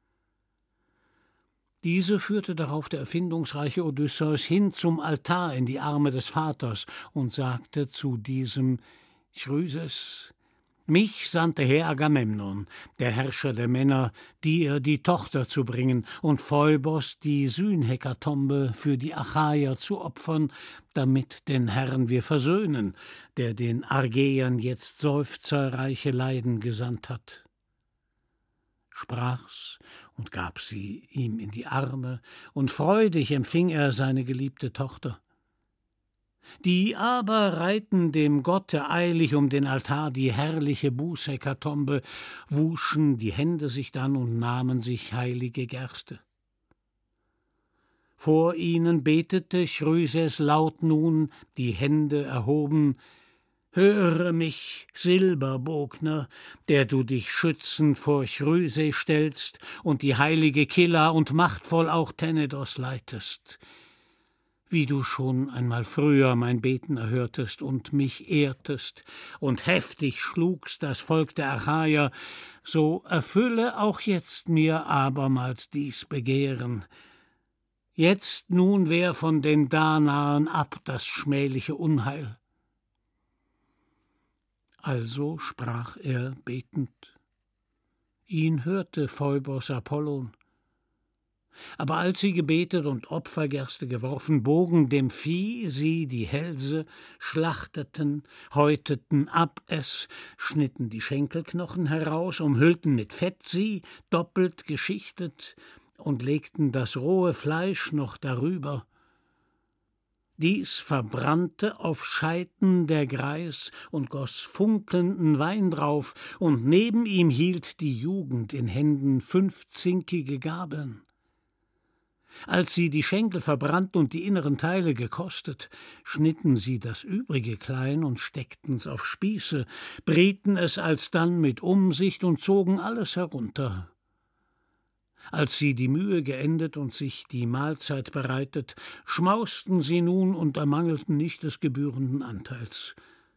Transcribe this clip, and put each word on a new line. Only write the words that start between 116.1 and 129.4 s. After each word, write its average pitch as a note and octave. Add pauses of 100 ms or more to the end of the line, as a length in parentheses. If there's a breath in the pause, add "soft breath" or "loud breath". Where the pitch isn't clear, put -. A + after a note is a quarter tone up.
und C#3+
neben A3
ihm F#3
hielt E3
die C#3+
Jugend C3
in B2
Händen C#3
fünf F#3
zinkige E3+
Gabeln. D3+ (1500 loud breath)
Als F3+
sie E3+
die D3
Schenkel F#3+
verbrannt D3+
und D#3
die E3
inneren D#3
Teile E3+
gekostet, C3 (340 loud breath)
schnitten D#3
sie A2+
das A2
Übrige C#3
klein C3+
und C3
steckten's -
auf -
Spieße, F#3+ (380 loud breath)